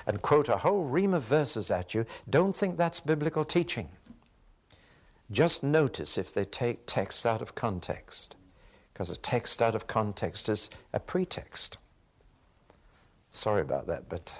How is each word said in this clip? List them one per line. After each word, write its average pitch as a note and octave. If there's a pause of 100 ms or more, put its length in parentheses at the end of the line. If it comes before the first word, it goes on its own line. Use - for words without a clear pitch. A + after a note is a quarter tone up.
and G2+
quote D3
a G#2
whole F#3
ream F#3
of D#3
verses A#2+
at F2+
you. A2+ (220)
Don't F3+
think F3+
that's E3+
biblical D#3
teaching. D3 (1400)
Just C#3+
notice C#3
if F#2
they G2+
take -
texts -
out A2
of -
context, - (600)
'cause F2
a D#2+
text -
out A2+
of G#2
context G#2
is G#2+ (220)
a -
pretext. - (1500)
Sorry G#2
about C#2
that, D#2+
but -